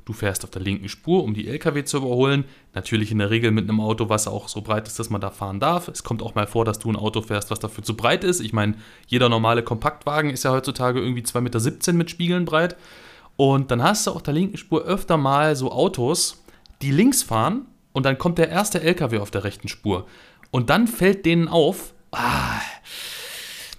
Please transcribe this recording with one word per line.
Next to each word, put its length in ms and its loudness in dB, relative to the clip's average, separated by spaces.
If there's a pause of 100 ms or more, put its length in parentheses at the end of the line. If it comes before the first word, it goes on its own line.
du 80 -8
fährst 320 -4
auf 40 -14
der 120 -8
linken 260 -2
Spur, 380 0
um 80 -2
die 120 -6
L 140 -6
K 160 -2
W 80 -2
zu 140 -4
überholen, 480 2 (280)
natürlich 380 -2
in 80 2
der 120 2
Regel 200 4
mit 140 2
einem 160 0
Auto, 260 0
was 220 0
auch 180 -6
so 140 -8
breit 260 -2
ist, 100 -12
dass 120 -6
man 100 -2
da 100 -6
fahren 300 -6
darf. 300 -2
Es 140 -12
kommt 180 -4
auch 140 -8
mal 120 0
vor, 160 0
dass 160 -2
du 100 -4
ein 60 0
Auto 260 -2
fährst, 300 -4
was 80 -6
dafür 240 -10
zu 140 -4
breit 260 2
ist. 160 2
Ich 140 -8
meine, 220 2 (320)
jeder 200 4
normale 340 2
Kompaktwagen 720 -2
ist 140 -4
ja 60 2
heutzutage 500 0
irgendwie 220 -2
zwei 180 -2
Meter 180 0
siebzehn 380 0
mit 120 0
Spiegeln 360 0
breit. 320 0 (580)
Und 360 4
dann 120 2
hast 240 2
du 40 -2
auf 120 -6
der 100 -2
linken 220 0
Spur 300 -2
öfter 320 0
mal 400 4
so 160 -2
Autos, 720 0 (380)
die 100 -2
links 320 4
fahren 420 0 (260)
und 140 0
dann 120 2
kommt 200 0
der 100 4
erste 340 0
L 120 4
K 180 -2
W 60 0
auf 140 -4
der 120 -2
rechten 240 -6
Spur. 400 -4 (420)
Und 200 0
dann 180 4
fällt 380 2
denen 240 4
auf, 440 2 (180)
ah, 500 -2 (1160)